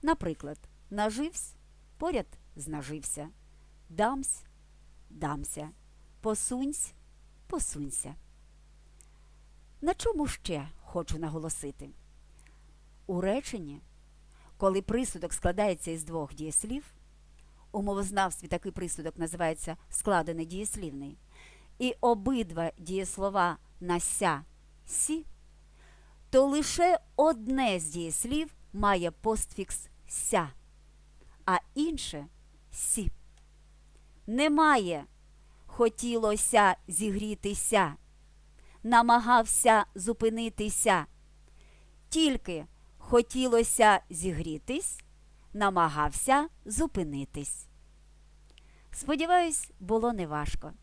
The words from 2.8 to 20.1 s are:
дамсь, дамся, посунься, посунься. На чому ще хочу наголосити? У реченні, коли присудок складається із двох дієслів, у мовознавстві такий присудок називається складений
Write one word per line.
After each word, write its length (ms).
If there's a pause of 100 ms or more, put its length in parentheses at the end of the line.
дамсь, 540 (680)
дамся, 600 (520)
посунься, 720 (540)
посунься. 680 (1700)
На 120
чому 340
ще 420 (120)
хочу 380
наголосити? 680 (1200)
У 140
реченні, 600 (760)
коли 240
присудок 520
складається 580
із 120
двох 300
дієслів, 600 (800)
у 100
мовознавстві 680
такий 240
присудок 460
називається 600 (120)
складений 560